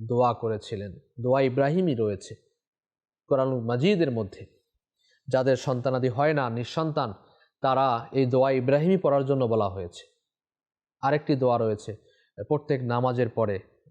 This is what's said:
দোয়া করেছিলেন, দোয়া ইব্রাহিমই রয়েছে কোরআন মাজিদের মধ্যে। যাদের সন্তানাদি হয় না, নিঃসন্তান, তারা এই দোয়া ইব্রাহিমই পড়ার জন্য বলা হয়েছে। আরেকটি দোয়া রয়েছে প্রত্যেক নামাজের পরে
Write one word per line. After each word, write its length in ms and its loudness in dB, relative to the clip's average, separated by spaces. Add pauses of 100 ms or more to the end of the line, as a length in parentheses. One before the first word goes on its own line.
দোয়া 260 2
করেছিলেন, 580 -6
দোয়া 480 -2
ইব্রাহিমই 540 2
রয়েছে 400 -4 (920)
কোরআন 320 0
মাজিদের 500 0
মধ্যে। 360 -6 (840)
যাদের 280 2
সন্তানাদি 520 -2
হয় 260 2
না, 160 0
নিঃসন্তান, 640 -4 (460)
তারা 520 2
এই 140 2
দোয়া 240 4
ইব্রাহিমই 460 2
পড়ার 300 2
জন্য 180 2
বলা 240 2
হয়েছে। 560 -12 (760)
আরেকটি 360 0
দোয়া 220 2
রয়েছে 380 -2 (520)
প্রত্যেক 340 -2
নামাজের 460 0
পরে 300 -2 (320)